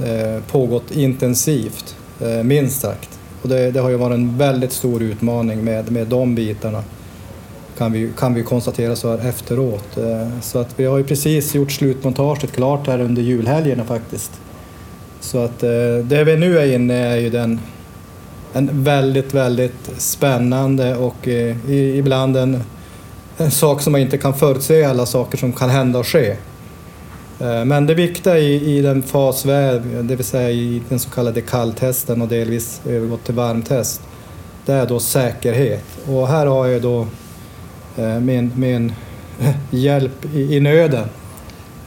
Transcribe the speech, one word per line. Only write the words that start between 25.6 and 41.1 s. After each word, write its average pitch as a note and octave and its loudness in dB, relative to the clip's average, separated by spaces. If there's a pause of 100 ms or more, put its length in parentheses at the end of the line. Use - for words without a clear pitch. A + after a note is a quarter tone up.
hända B2+ 2
och A2+ 0
ske. A2+ 4 (1040)
Eh, A#2+ 0
men C#3+ 4
det D#3+ 6
viktiga F3 2
i, D3 2
i C#3+ 4
den C3+ 4
fas C3+ 2
vi C#3 2
är, C#3 2 (240)
det B2 -2
vill B2 -2
säga B2 0
i A#2+ -2
den B2 0
så - -6
kallade A#2+ -2
kalltesten A#2+ -2
och A#2 0
delvis A#2 -2
övergått A#2 -2
till A#2+ -2
varmtest, A#2 -2 (640)
det C#3 2
är C3+ 2
då A#2+ 0
säkerhet. A#2+ 0 (240)
Och C3 2
här D3+ 4
har C3+ 4
jag B2 2
då, A#2+ 0 (880)
eh, A2+ 0
min, B2 2
min B2 0 (400)
<laughs> C#3+ 0
hjälp C3+ 2 (100)
i, C#3+ 2
i C#3+ 4
nöden. C#3+ 4 (800)